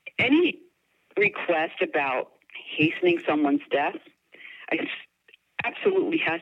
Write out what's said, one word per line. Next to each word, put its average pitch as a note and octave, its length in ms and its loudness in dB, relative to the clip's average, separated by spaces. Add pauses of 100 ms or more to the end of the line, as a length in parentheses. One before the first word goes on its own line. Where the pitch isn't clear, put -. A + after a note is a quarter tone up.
(180)
any C#4 400 4 (580)
request F3 640 0
about C#3+ 480 -2 (460)
hastening E3+ 520 2
someone's D3 340 2 (100)
death, D3 260 0 (720)
I - 60 -2
s-, - 100 -4 (760)
absolutely - 560 0
has E3 220 -2